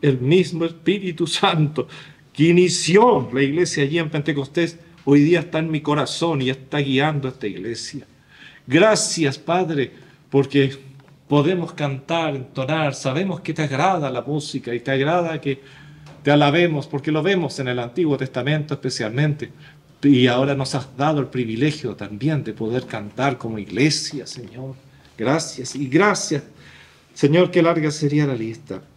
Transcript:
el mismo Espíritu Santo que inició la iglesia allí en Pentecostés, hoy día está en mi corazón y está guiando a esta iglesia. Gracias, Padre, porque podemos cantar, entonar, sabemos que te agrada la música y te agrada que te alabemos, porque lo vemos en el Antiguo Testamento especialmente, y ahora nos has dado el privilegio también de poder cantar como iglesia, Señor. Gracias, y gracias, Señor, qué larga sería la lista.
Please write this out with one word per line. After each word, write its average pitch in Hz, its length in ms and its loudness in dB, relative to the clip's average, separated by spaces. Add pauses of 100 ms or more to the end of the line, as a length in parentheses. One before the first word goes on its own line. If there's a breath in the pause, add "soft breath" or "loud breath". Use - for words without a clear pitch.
el 135 180 2
mismo 165 460 2
Espíritu 175 600 -2
Santo 156 600 0 (460 loud breath)
que 147 120 4
inició 175 840 4
la 131 120 2
iglesia 151 400 0
allí 147 160 -2
en 160 100 -4
Pentecostés, 151 720 -4 (260 loud breath)
hoy 143 160 6
día 165 180 4
está 160 200 -4
en 160 120 -4
mi 151 100 -2
corazón 151 600 -2
y 127 80 0
está 135 300 -6
guiando 139 480 0
a 127 40 -6
esta - 160 -8
iglesia. 104 580 -10 (640 loud breath)
Gracias, 160 680 2
Padre, 165 540 -2 (380 loud breath)
porque 139 460 2 (540)
podemos 160 440 2
cantar, 147 640 -4
entonar, 139 600 -4
sabemos 156 440 -4
que 160 140 -8
te 160 80 -4
agrada 147 480 0
la 127 120 -4
música 139 520 -6
y 117 60 -4
te 135 120 -4
agrada 160 480 0
que 135 220 -6 (600 loud breath)
te 139 80 4
alabemos, 147 560 4
porque 143 240 -4
lo 156 100 0
vemos 175 380 0
en 131 80 -2
el 123 100 -2
Antiguo 135 400 0
Testamento 143 560 -2
especialmente, 135 800 -2 (500 loud breath)
y 135 240 6
ahora 131 300 2
nos 135 180 -4
has 131 240 -6
dado 147 220 2
el 131 80 -2
privilegio 123 680 -2
también 113 480 -4
de 110 100 -8
poder 117 340 -4
cantar 123 500 -4
como 110 220 -8
iglesia, 127 680 -2
Señor. 127 480 -14 (420 soft breath)
Gracias, 127 600 -2
y 139 120 -6
gracias, 160 560 0 (720 loud breath)
Señor, 175 380 4
qué 175 100 4
larga 165 300 2
sería 147 340 0
la 139 100 -2
lista. 110 460 -10 (160)